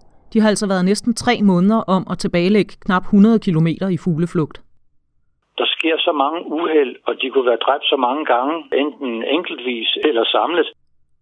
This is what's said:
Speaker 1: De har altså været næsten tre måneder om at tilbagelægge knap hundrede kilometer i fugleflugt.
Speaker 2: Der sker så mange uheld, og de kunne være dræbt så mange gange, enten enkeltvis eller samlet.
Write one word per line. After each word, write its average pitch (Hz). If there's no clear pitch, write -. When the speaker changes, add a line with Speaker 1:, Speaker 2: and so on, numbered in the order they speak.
Speaker 1:
De 220
har 214
altså 208
været 185
næsten 214
tre -
måneder 196
om 190
at 180
tilbagelægge 185
knap 185
hundrede 214
kilometer 165
i 180
fugleflugt. 165
Speaker 2:
Der -
sker 160
så 175
mange 160
uheld, 156
og 120
de 131
kunne 123
være 120
dræbt 139
så 147
mange 143
gange, 135
enten 143
enkeltvis 127
eller 113
samlet. 135